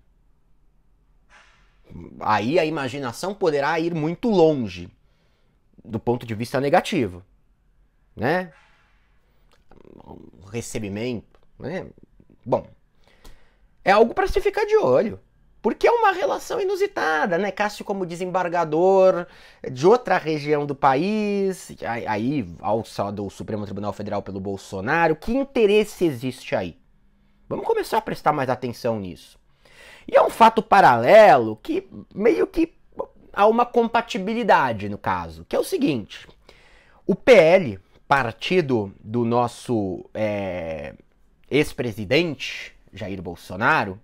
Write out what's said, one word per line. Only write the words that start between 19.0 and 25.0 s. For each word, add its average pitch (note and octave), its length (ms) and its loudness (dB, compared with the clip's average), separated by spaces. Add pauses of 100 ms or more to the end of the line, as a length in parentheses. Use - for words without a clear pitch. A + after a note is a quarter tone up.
de C3 160 -4
outra F#3+ 320 4
região D3 480 -2
do D3+ 80 -6
país, G3 1000 -2 (100)
aí, A2 220 -6
aí G#2+ 540 -4
alçado G#2 640 -4
o F#2+ 40 -8
Supremo G#2 360 -10
Tribunal G2+ 260 -8
Federal G2+ 320 -8
pelo G2 160 -10
Bolsonaro, G#2 800 -2